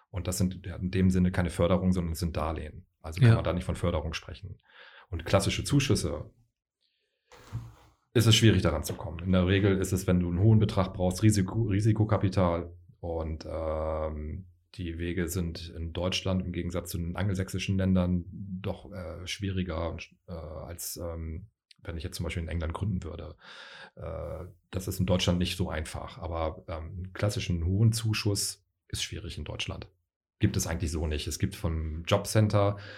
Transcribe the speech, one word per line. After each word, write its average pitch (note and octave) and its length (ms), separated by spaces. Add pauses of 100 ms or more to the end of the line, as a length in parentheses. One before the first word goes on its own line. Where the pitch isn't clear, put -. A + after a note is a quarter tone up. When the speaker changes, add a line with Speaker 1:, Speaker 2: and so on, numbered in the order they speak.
Speaker 1:
Und F2+ 200
das F2+ 80
sind F#2 280
ja E2 120
in F2+ 140
dem F#2 180
Sinne F2+ 240
keine F2 160
Förderung, F2+ 420
sondern E2+ 220
es D#2+ 60
sind D#2+ 180
Darlehen. D#2 480 (160)
Also E2 180
kann A#2 120
Speaker 2:
Ja. A2+ 40
Speaker 1:
man E2 80
da E2 80
nicht F2+ 140
von E2+ 100
Förderung E2 380
sprechen. - 460 (500)
Und E2+ 160
klassische - 400
Zuschüsse F#2+ 680 (1800)
ist A2 120
es A2+ 120
schwierig, F#2+ 240
daran D#2+ 240
zu - 80
kommen. E2 260
In F#2 140
der F2+ 120
Regel G2 320
ist F#2 140
es, F#2 160
wenn F2+ 140
du F2 80
einen F2 100
hohen A2 200
Betrag G2 340
brauchst, F2+ 280
Risiko, G#2+ 420
Risikokapital. G2 1080 (300)
Und, D#2+ 440
ähm, D#2 1000 (300)
die E2 220
Wege F2 300
sind E2+ 480
in E2 160
Deutschland F#2 540
im F2 80
Gegensatz E2+ 380
zu - 60
den E2+ 200
angelsächsischen F#2+ 600
Ländern F2+ 520
doch, F#2+ 640
äh, F2 340
schwieriger F2 640
und, E2+ 180 (200)
äh, - 20
als, D#2+ 640
ähm, E2 520 (360)
wenn E2 140
ich D#2 60
jetzt F2+ 120
zum - 80
Beispiel E2 200
in D#2+ 60
England D#2+ 240
gründen F2+ 300
würde. D#2+ 320 (600)
Äh, D#2+ 500 (260)
das - 160
ist G2+ 120
in F#2 60
Deutschland F2+ 320
nicht F2 200
so F2 120
einfach. D#2 480
Aber, E2 500
ähm, D#2+ 160
einen F#2 300
klassischen F2 520
hohen G#2 260
Zuschuss G#2+ 760 (220)
ist - 160
schwierig - 340
in D2 60
Deutschland. - 460 (500)
Gibt G2+ 180
es F2+ 100
eigentlich E2+ 240
so D#2+ 160
nicht. D2+ 200
Es D2 120
gibt - 160
vom D#2+ 500
Jobcenter, G2+ 720 (200)